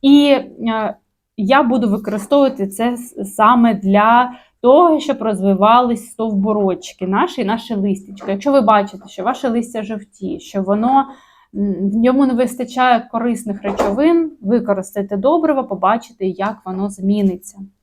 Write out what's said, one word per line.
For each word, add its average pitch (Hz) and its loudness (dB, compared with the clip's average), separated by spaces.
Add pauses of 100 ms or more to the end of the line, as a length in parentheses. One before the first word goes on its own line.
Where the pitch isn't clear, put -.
І, 285 6
е, 226 -2 (400)
я 262 2
буду 233 0
використовувати 214 0
це 226 -4
с-, 240 -12
саме 226 4
для 214 2 (280)
того, 302 4
щоб 285 -4
розвивались 214 2
стовбурочки 202 -4
наші 247 -2
і - -2
наше 226 -4
листячко. 196 -6
Якщо 202 -2
ви 277 6
бачите, 202 0
що - -14
ваше 254 -4
листя 233 -4
жовтіє, 202 -10
що - -8
воно, 233 0 (480)
м, 196 -2
в 202 -4
ньому 254 2
не 254 0
вистачає 247 -2
корисних 226 -4
речовин, 294 0
використайте 202 -2
добриво, 294 0
побачите, 196 -2
як 190 -4
воно 190 -6
зміниться. 196 -2 (240)